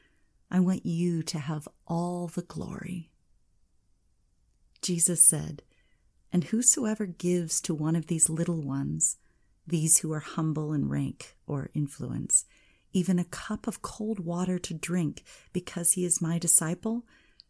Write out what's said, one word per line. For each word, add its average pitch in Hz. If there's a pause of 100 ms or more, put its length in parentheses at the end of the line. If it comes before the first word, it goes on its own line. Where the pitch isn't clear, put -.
(520)
I 185
want 180
you 170
to 165
have 151 (200)
all 175
the 175
glory. - (1700)
Jesus 170
said, 156 (680)
"And 175
whosoever 220
gives 175
to 175
one 156
of 160
these 160
little 165
ones, 139 (480)
these 156
who 156
are 151
humble 156
in 139
rank - (120)
or -
influence, - (480)
even 180
a 175
cup -
of -
cold 214
water 180
to -
drink 165 (300)
because 175
he 180
is -
my 170
disciple, 175 (420)